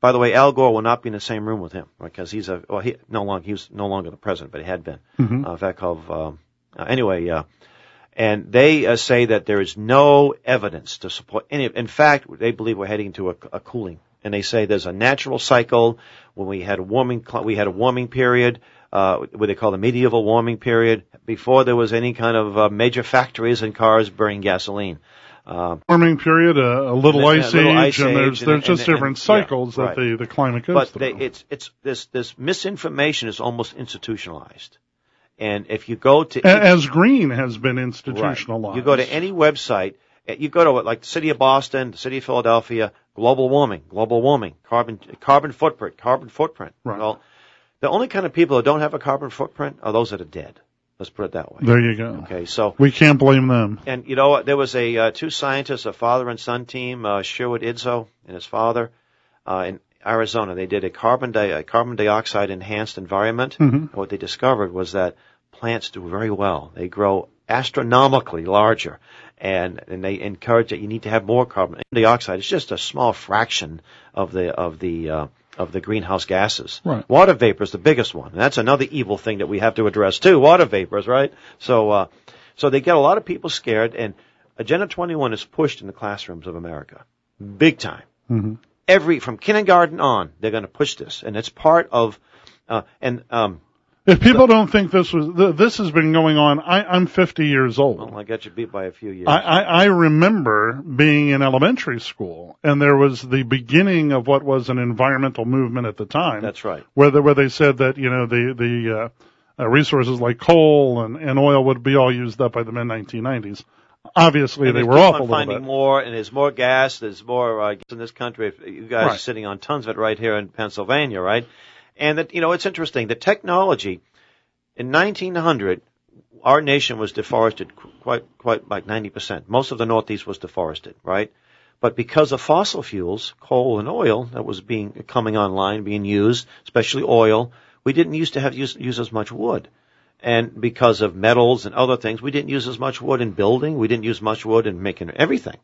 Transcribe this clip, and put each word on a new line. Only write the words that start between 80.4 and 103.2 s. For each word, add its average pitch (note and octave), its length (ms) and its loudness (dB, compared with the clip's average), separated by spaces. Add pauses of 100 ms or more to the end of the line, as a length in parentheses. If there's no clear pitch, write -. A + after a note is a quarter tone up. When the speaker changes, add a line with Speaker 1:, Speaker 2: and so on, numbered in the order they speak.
Speaker 1:
vapors, G2+ 420 -4
right? C3+ 240 2 (260)
So, A2 320 2
uh, G2 160 2 (480)
so C#3+ 160 0
they C3+ 100 2
get F3 140 2
a D3+ 60 6
lot E3 180 4
of G#3+ 60 -8
people F3 260 -8
scared, A2+ 460 -2
and A2 180 -6 (420)
Agenda D#3+ 300 -2
twenty-one D#3+ 460 -4
is G#2+ 120 -8
pushed - 360 -2
in G2+ 80 -16
the G2 40 -14
classrooms G2 540 -12
of F2+ 80 -12
America, E2 500 -14 (520)
big D#3 220 2
time. - 260 -12 (260)
Speaker 2:
Mm-hmm. G#2+ 240 -2 (320)
Speaker 1:
Every, E3+ 320 4
from A2+ 200 -10
kindergarten F3+ 600 2
on, G#2+ 400 0
they're A2 140 -4
gonna G#2+ 160 -6
push - 260 -4
this, - 300 -16
and G#2 120 -8
it's A2 120 -8
part E3 420 2
of, A2+ 300 0 (480)
uh, A2 140 -4 (180)
and, B2 300 -6
um, G#2 300 -2 (460)
Speaker 2:
If F3+ 160 8
people B3+ 240 8
Speaker 1:
the A#3 80 8
Speaker 2:
don't A3 180 4
think G3 180 2
this F3+ 220 2
was, D#3 140 0 (100)
th-, F3+ 180 6
this G#3 220 2
has G3 140 -2
been D#3 240 2
going D#3+ 240 4
on, D3 220 4
I, F3+ 220 0
I'm F3+ 240 2
fifty E3+ 420 0
years C3 300 2
old. C#3 200 2
Speaker 1:
Well, A2 200 -14
I G#2 60 -12
got G#2+ 220 -8
you G#2 40 -18
beat G#2 220 -10
by G2 140 -6
a F#2 40 -8
few G#2 200 -14
years. F2+ 180 -6
Speaker 2:
I, D3+ 120 4
I, F3 200 2
I F3+ 240 2
remember D#3 880 4
being D3 560 2
in C#3 140 2
elementary C3+ 580 0
school, E2+ 640 -14
and C#3+ 160 4
there C#3+ 160 6
was C3+ 240 2